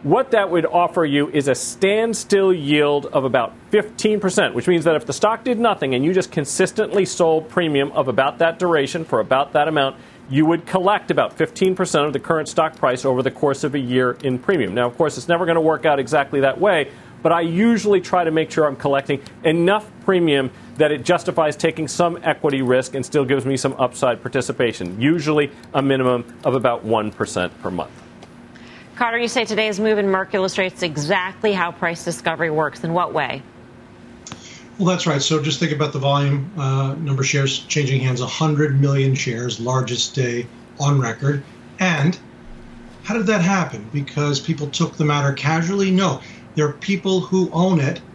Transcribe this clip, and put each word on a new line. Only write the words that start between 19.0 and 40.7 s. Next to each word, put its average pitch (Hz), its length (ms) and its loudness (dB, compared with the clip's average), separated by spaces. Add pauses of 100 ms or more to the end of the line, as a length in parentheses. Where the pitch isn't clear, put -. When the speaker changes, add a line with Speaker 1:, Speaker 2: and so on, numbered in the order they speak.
Speaker 1:
enough 175 460 2 (140)
premium 156 480 2 (260)
that 151 140 4
it 139 140 -4
justifies 165 500 0
taking 156 320 -2
some 170 360 0
equity 147 380 0
risk 127 340 0
and 131 100 -4
still 151 180 0
gives 131 220 0
me 135 100 0
some 135 240 -2
upside 123 420 0
participation, 117 760 -4
usually 151 520 0 (220)
a 135 80 0
minimum 127 440 2 (180)
of 123 100 0
about 123 300 0
one 110 280 0
percent 90 500 -4
per 90 100 -6
month. 85 200 -6 (1040)
Speaker 2:
Carter, 233 220 -2
you 240 100 -2
say 226 180 -2
today's 214 340 -2
move 214 180 2
in 202 80 0
Merck 190 280 0
illustrates 185 480 -2
exactly 180 720 -2
how 175 180 -2
price 170 320 -6
discovery 165 460 -4
works. 151 340 -2
In 165 100 -4
what 175 200 -2
way? 135 280 -4 (1400)
Speaker 3:
Well, 185 100 2
that's 180 200 0
right. 143 140 0
So 156 200 0
just 143 200 -4
think 160 100 -2
about 147 220 -2
the 143 60 -4
volume, 143 580 0
uh, 135 380 -2
number 143 260 -2
of 135 60 0
shares 139 320 0
changing 135 420 -2
hands, 127 180 -2
a 123 80 -4
hundred 147 520 0
million 139 360 2
shares, 120 440 -6
largest 120 560 -2
day 120 320 -2 (320)